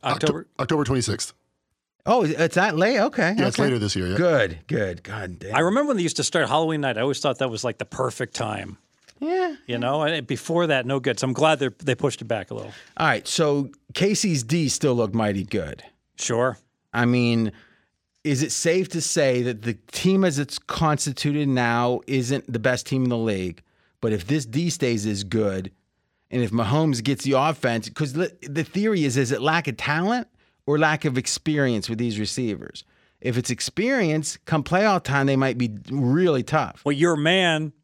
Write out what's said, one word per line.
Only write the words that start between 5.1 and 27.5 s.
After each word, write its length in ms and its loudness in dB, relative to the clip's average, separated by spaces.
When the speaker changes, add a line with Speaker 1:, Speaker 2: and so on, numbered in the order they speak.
Speaker 3:
damn. 160 -10
Speaker 2:
I 60 4
remember 280 2
when 100 0
they 40 0
used 140 -2
to 80 -2
start 240 0
Halloween 320 0
night. 160 -2
I 60 -2
always 180 -2
thought 200 -2
that 100 0
was, 120 -8
like, 140 -4
the 80 -10
perfect 500 -6
time. 440 -6
Speaker 3:
Yeah. 360 -2
Speaker 2:
You 100 -4
know, 260 0
and 240 -2
before 420 -2
that, 180 0
no 120 -2
good. 220 -2
So 60 0
I'm 80 0
glad 240 4
they, 100 -2
they 100 2
pushed 280 -2
it 20 -10
back 260 -6
a 40 -10
little. 180 -12
Speaker 3:
All 100 0
right, 220 0
so 400 0
Casey's 500 0
D 280 0
still 240 0
looked 200 0
mighty 300 0
good. 400 -6
Speaker 2:
Sure. 400 0
Speaker 3:
I 100 2
mean, 480 2
is 180 0
it 80 -2
safe 380 0
to 140 -4
say 400 2
that 180 -4
the 140 -4
team 320 4
as 140 2
it's 200 -4
constituted 920 0
now 580 2
isn't 440 -2
the 80 -2
best 280 0
team 180 0
in 60 2
the 80 0
league? 440 -2
But 140 0
if 120 -4
this 200 0
D 240 0
stays 340 0
as 180 -2
good, 480 -2
and 120 -2
if 80 -2
Mahomes 540 0
gets 200 -2
the 80 0
offense, 580 0